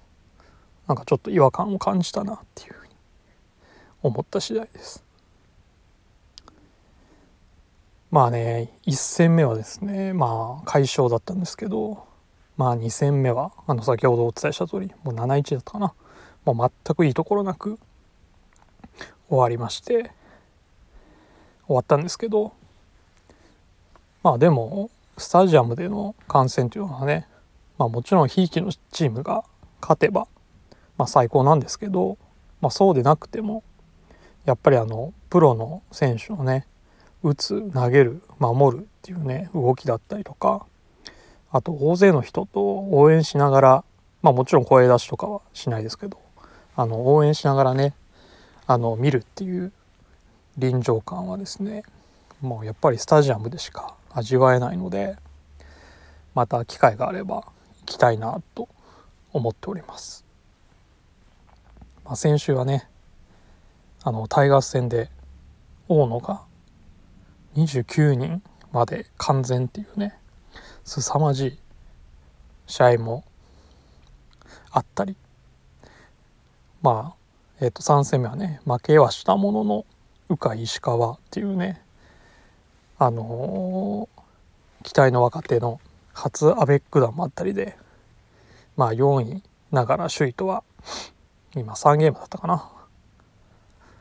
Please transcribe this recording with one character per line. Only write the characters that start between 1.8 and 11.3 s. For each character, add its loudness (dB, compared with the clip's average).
じ -4
た -6
な -8
っ -18
て -20
い -20
う -20
ふ -20
う -20
に -20
思 -2
っ -6
た -6
次 -8
第 -4
で -20
す。 -20
ま 6
あ 0
ね、 -4
一 -2
戦 2
目 4
は 0
で -8
す -14
ね、 -6
ま -4
あ、 -18
快 2
勝 0
だ 0
っ 0
た -12